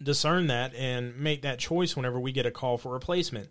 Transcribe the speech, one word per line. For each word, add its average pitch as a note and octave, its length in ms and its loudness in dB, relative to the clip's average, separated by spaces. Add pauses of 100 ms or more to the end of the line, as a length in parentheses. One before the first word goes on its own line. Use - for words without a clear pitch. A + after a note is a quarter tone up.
discern D#3 440 4
that B2+ 280 0
and B2 420 -2
make D3 260 0
that C#3 140 -2
choice E3+ 380 0
whenever B2+ 240 -2
we C3 140 -2
get C3 120 2
a A#2+ 60 0
call B2 260 0
for B2 140 -8
replacement. C3 600 -2